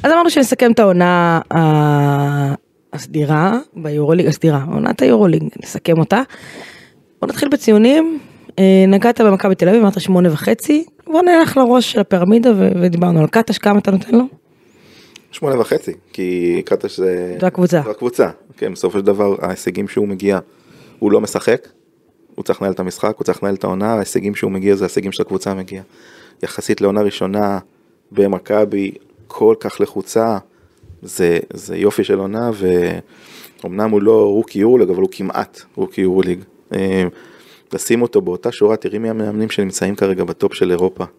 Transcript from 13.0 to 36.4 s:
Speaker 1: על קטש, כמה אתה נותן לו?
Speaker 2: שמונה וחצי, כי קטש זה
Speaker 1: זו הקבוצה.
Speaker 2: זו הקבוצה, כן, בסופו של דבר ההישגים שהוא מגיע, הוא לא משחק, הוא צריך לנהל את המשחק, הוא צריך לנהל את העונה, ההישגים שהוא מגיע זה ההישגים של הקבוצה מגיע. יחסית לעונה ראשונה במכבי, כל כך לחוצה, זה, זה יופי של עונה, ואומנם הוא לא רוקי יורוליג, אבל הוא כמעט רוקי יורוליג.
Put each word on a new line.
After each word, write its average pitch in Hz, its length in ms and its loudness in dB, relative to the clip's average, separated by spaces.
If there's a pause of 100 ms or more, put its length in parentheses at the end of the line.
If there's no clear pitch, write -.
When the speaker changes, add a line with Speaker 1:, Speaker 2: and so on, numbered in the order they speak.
Speaker 1:
על 156 80 4
קטש, - 300 0
כמה 202 220 2
אתה - 120 -2
נותן 196 240 0
לו? 240 80 6 (1080)
Speaker 2:
שמונה 135 280 -2
וחצי, 117 320 -2 (220)
כי 87 520 -2
קטש 98 320 -4
זה 90 440 -4
Speaker 1:
זו 185 60 0
הקבוצה. 180 380 0
Speaker 2:
זו 107 60 -8
הקבוצה, 120 380 -2 (280)
כן, 104 160 -6
בסופו 92 260 -2
של 98 60 -2
דבר 101 360 0
ההישגים 92 460 -6
שהוא 104 200 -4
מגיע, 98 320 -2 (600)
הוא 104 120 0
לא 110 100 4
משחק, - 460 -2 (680)
הוא 101 100 -12
צריך - 160 -4
לנהל 98 120 -2
את 90 60 -10
המשחק, 98 380 -6
הוא - 60 -8
צריך - 200 -6
לנהל 101 120 -2
את 95 80 -10
העונה, 98 300 -2
ההישגים 101 420 -4
שהוא 95 160 -6
מגיע 95 240 0
זה 98 100 -4
ההישגים 92 260 -4
של - 100 -8
הקבוצה 95 320 -6
מגיע. 95 280 -12 (640)
יחסית - 380 -6
לעונה 101 200 2
ראשונה 101 580 -2 (520)
במכבי, 101 800 0 (360)
כל 110 320 2
כך - 220 -6
לחוצה, 107 560 -2 (640)
זה, 85 380 -2 (140)
זה 87 240 -12
יופי 101 260 0
של 98 160 0
עונה, 107 320 -4 (1120)
ואומנם 101 260 -4
הוא 104 120 2
לא 107 240 4
רוקי 104 340 -2
יורוליג, 110 300 4
אבל 92 120 0
הוא 95 100 0
כמעט - 500 -8 (140)
רוקי - 260 -6
יורוליג. 92 380 0 (340)